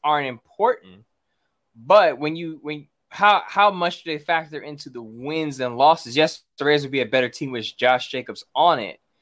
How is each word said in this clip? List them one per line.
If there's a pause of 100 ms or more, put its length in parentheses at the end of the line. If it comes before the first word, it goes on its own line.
aren't
important, (720)
but
when
you,
when, (220)
how,
how
much
do
they
factor
into
the
wins
and
losses?
Yes, (140)
the
Raiders
would
be
a
better
team
with
Josh
Jacobs (120)
on
it. (220)